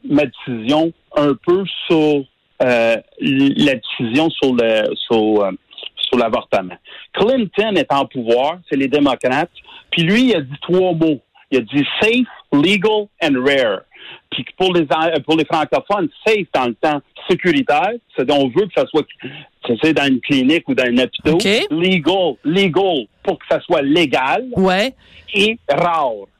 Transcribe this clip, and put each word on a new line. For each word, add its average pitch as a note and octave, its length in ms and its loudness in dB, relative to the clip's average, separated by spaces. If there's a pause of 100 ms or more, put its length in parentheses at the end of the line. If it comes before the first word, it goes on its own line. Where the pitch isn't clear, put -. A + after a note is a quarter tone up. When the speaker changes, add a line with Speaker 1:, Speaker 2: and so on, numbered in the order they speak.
Speaker 1:
ma D3 200 0
décision C3+ 640 -4 (240)
un D3 180 2 (120)
peu F#3 180 2 (220)
sur, D3+ 380 2 (380)
euh, A#2 340 2 (240)
la C#3 540 2
décision B2+ 540 -2
sur C3+ 260 -2
le, A2+ 300 0 (220)
sur, G#2+ 380 2
euh, F#2+ 60 -2 (460)
sur - 220 -4
l'avortement. A2 580 -2 (380)
Clinton G#3+ 600 0
est C#3 140 0
en C#3+ 140 0
pouvoir, B2+ 540 -2 (100)
c'est D3 80 -2
les C3+ 120 0
démocrates, C#3 600 0 (440)
puis E3 100 0
lui, A3 260 2
il G#3 80 2
a D#3 60 0
dit C3+ 180 -14
trois F#3 320 2
mots. D#3+ 300 0 (280)
Il C3+ 80 2
a - 20 4
dit B2+ 240 -2 (180)
safe, A#3 240 2 (260)
legal G3+ 540 2 (160)
and D3 120 2 (120)
rare. C3 340 2 (500)
Puis - 140 -8 (140)
pour F#3 160 2
les, E3 120 2 (380)
pour D#3+ 120 0
les D#3 80 0
francophones, D#3 640 -2 (180)
safe G#3+ 260 2
dans C3 140 0
le A#2 80 -2
temps D3 260 -2 (300)
sécuritaire, E3 640 2 (240)
c'est C3 140 -2
on C#3+ 180 2
veut E3+ 180 0
que E3+ 100 -14
ça E3+ 100 2
soit, D3+ 200 -2 (760)
c'est D#3 100 2
dans C#3+ 140 0
une C3 140 2
clinique C3+ 480 0
ou C3 60 -2
dans B2+ 100 0
un A#2+ 140 2
hôpital. D3 360 0
Speaker 2:
Ok. F3 100 0 (260)
Speaker 1:
Legal, F3 640 0 (100)
legal, F3 640 0 (160)
pour F#3 160 -4
que - 100 -20
ça D#3 120 0
soit D#3+ 220 -2
légal. C#3+ 640 0 (100)
Speaker 2:
Ouais. F#3+ 380 0 (400)
Speaker 1:
Et G#3+ 240 0 (120)
rare. D#3+ 400 0 (300)